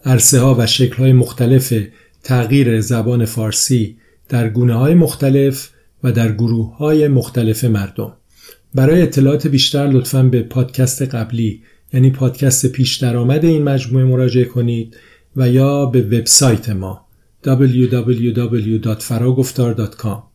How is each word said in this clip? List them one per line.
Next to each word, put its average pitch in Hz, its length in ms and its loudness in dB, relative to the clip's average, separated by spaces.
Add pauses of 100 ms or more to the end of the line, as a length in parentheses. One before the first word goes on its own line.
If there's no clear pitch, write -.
عرصه‌ها 131 540 2
و 113 80 0
شکل‌های 127 460 2
مختلف 123 640 2 (480)
تغییر 120 580 0
زبان 117 440 -2
فارسی 110 720 -2 (300)
در 117 200 -2
گونه‌های 123 460 2
مختلف 139 760 0 (320)
و 123 100 0
در 110 200 0
گروه‌های 117 760 0
مختلف 120 560 0
مردم. 104 520 -4 (580)
برای 151 280 4
اطلاعات 139 440 0
بیشتر 139 400 0
لطفاً 131 360 0
به 123 200 2
پادکست 131 600 -2
قبلی، 117 600 -4 (300)
یعنی 131 180 4
پادکست 131 560 -2
پیش 127 300 -2
درآمد 127 480 0
این 160 180 2
مجموعه 131 420 0
مراجعه 127 400 2
کنید 120 520 -4 (400)
و 127 120 0
یا 139 380 2
به 123 160 0
وبسایت 113 680 0
ما 95 380 -8 (380)
دبلیو 127 420 2
دبلیو 120 460 -2
دبلیو 110 460 -2
دات 107 240 -4
فراگفتار 123 720 -2
دات 104 220 -6
کام. 104 260 -8 (120)